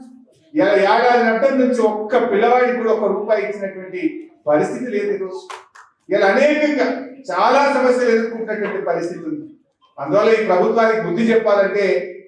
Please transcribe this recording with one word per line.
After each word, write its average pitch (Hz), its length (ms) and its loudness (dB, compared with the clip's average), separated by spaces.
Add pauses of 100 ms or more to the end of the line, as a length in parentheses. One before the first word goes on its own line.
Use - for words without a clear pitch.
(540)
ఇలా 190 200 2
ఏడాది 226 500 4
నట్టం 262 360 0
నుంచి 233 220 0
ఒక్క 214 500 0
పిల్లవాడికి 233 460 2
కూడా 220 140 0
ఒక్క 208 140 0
రూపాయి 208 400 0
ఇచ్చినటువంటి 185 840 -8 (180)
పరిస్థితి 233 440 0
లేదు 208 200 -2
ఈరోజు. 185 300 -8 (680)
ఇలా 190 180 2
అనేకంగా 294 600 2 (440)
చాలా 269 420 2
సమస్యలు 247 380 2
ఎదుర్కొంటున్నటువంటి 220 680 -4
పరిస్థితి 170 440 -6
ఉంది. 151 200 -8 (540)
అందువల్ల 202 320 2
ఈ 220 140 2
ప్రభుత్వానికి 220 560 2
బుద్ధి 170 220 -2
చెప్పాలంటే 202 640 2 (420)